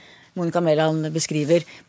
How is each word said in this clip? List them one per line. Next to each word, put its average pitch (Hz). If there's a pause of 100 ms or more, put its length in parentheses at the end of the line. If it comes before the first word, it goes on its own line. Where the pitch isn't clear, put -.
(360)
Monica 175
Mæland 156
beskriver, 156 (260)